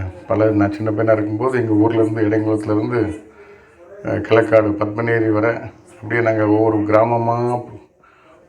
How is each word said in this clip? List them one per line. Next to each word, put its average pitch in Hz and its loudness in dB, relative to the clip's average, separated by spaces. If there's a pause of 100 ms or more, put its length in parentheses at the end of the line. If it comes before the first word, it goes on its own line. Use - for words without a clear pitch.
(260)
பல, 107 2
நான் 101 2
சின்ன 110 -4
பையனா 110 0
இருக்கும்போது 107 0
எங்க 110 -2
ஊர்ல 113 2
இருந்து, 110 -2
இடைங்குளத்துல 107 0
இருந்து, 113 -2 (800)
அஹ், 104 -4
கிழக்காடு 110 4
பத்மநேரி 110 -2
வரை 107 0 (400)
அப்படியே 117 -4
நாங்க 110 0
ஒவ்வொரு 107 2
கிராமமா 117 0 (840)